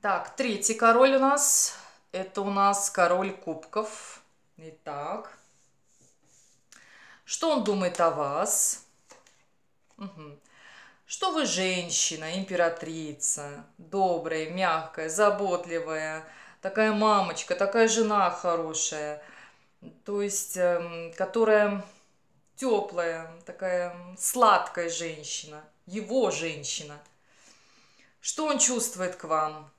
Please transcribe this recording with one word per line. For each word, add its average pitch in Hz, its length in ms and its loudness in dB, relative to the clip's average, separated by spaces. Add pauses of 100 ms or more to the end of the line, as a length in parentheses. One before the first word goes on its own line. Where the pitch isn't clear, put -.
Так, 190 340 -2
третий 226 400 -2
король 233 400 6
у 262 40 6
нас. 277 540 4 (380)
Это 190 300 -6
у 196 80 -2
нас 196 400 2
король 185 440 2
кубков. - 880 -8 (360)
Итак. 160 800 -10 (1900)
Что - 260 0
он 262 140 2
думает 190 340 0
о 165 120 6
вас? 151 720 -2 (1120)
Мгм. 160 420 -16 (680)
Что - 260 -2
вы 311 140 0
женщина, 175 920 -2
императрица, 160 1300 -4 (120)
добрая, 165 720 0
мягкая, 160 600 -2
заботливая, 165 1160 0 (360)
такая 214 320 2
мамочка, 202 600 2
такая 226 340 4
жена 214 420 4
хорошая, 156 880 -4 (840)
то 202 160 -4
есть, 202 360 -4
эм, 170 600 0
которая 208 680 4 (680)
тёплая, 175 760 -2 (160)
такая 180 500 -4 (220)
сладкая 196 720 4
женщина, 151 760 -10 (220)
его 208 460 0
женщина. 147 680 -6 (1200)
Что - 240 -4
он 285 120 0
чувствует 185 600 -2
к - 80 -16
вам? 156 540 -2